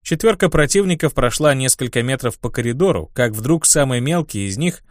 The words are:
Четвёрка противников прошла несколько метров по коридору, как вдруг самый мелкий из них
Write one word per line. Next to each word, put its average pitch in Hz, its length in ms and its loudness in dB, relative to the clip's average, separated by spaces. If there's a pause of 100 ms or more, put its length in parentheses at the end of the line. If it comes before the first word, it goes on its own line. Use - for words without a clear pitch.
Четвёрка 196 460 0
противников 160 640 2
прошла 139 400 2
несколько 131 500 -2
метров 127 360 -4
по - 100 -6
коридору, 120 640 -2
как 120 200 0
вдруг 127 340 0
самый 131 340 2
мелкий 139 460 -2
из 98 100 -6
них 165 340 -4